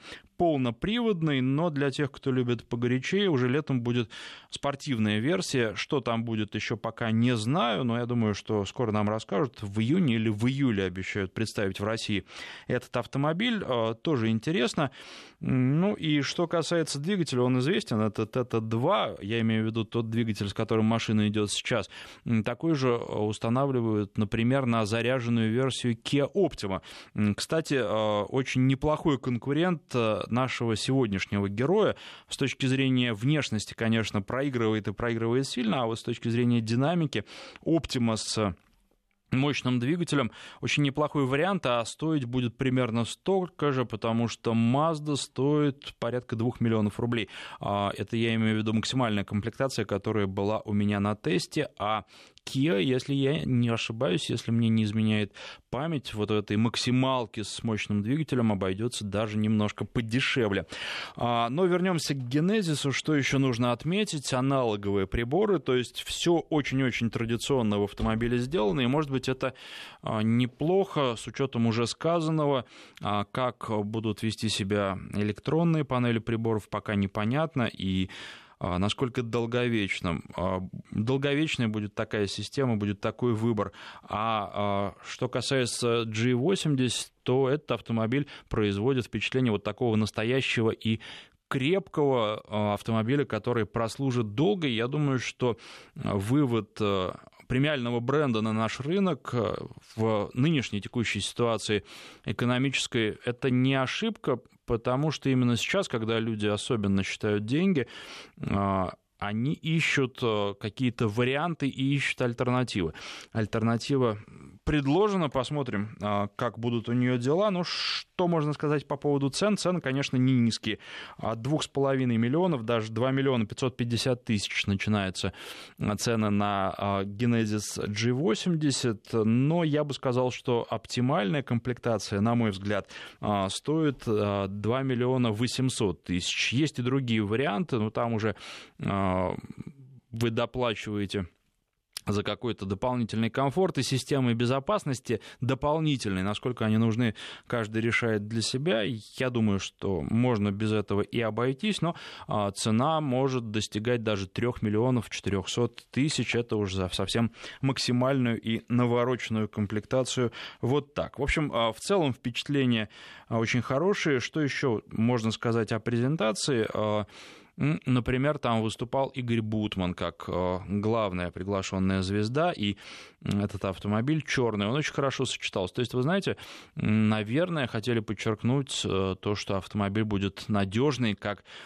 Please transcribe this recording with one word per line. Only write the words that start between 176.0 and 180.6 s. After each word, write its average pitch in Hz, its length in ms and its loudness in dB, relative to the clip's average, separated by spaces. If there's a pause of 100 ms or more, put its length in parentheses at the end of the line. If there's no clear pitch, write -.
знаете, 160 340 0 (400)
м, 107 320 2
наверное, 127 580 0
хотели 113 340 -2
подчеркнуть, 117 840 -2
э, 95 340 0
то, 104 160 -2
что 101 220 -2
автомобиль 104 480 -2
будет 101 440 -2
надёжный, 110 640 0